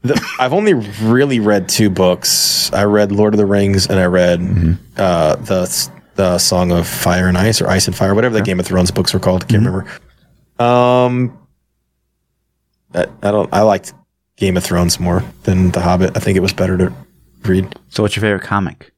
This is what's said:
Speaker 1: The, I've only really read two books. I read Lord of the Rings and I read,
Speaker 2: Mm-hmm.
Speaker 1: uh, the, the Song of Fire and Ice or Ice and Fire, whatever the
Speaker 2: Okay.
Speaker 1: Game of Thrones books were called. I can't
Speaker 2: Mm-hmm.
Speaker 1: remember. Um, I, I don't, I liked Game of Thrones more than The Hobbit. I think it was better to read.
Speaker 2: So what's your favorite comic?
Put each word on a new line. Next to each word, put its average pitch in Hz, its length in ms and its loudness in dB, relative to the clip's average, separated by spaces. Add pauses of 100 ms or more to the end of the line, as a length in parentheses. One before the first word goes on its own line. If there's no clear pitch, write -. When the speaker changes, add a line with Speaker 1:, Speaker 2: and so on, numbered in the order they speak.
Speaker 1:
The, 135 180 0 (200)
I've 127 120 0
only 208 220 2
really 113 640 0
read 104 300 0
two 107 220 2
books. - 800 0
I 101 120 0
read 104 260 2
Lord 104 240 2
of - 20 2
the 104 80 2
Rings 98 420 2
and 95 120 0
I 92 60 2
read, 90 360 2
Speaker 2:
Mm-hmm. 90 320 0 (240)
Speaker 1:
uh, 85 380 0
the, 92 540 -4 (260)
the 90 240 0
Song 90 320 0
of 85 160 0
Fire 90 400 -2
and 90 100 2
Ice 107 240 0
or - 80 -2
Ice 95 180 0
and 87 80 -4
Fire, 98 200 0
whatever 117 180 2
the 107 80 2
Speaker 2:
Okay. - 100 -2
Speaker 1:
Game 92 80 -2
of 87 60 -4
Thrones 90 260 0
books - 220 -2
were 92 60 0
called. 92 240 0
I - 20 -12
can't 107 180 2
Speaker 2:
Mm-hmm. 95 120 -2 (840)
Speaker 1:
remember. 120 40 2
Um, 123 760 2 (1600)
I, 87 120 -2 (160)
I 101 100 0
don't, 104 220 0
I 98 80 2
liked 104 320 2 (440)
Game 92 200 0
of 90 60 -2
Thrones 87 360 0
more 87 240 -2 (200)
than 92 280 2
The 92 100 -2
Hobbit. 90 360 0
I - 20 -2
think 98 160 -2
it 92 60 2
was 95 100 -2
better 92 280 -2
to 90 120 0 (520)
read. 92 300 -2 (160)
Speaker 2:
So - 140 -4
what's 104 120 -2
your 104 60 -6
favorite 104 220 0
comic? - 540 -6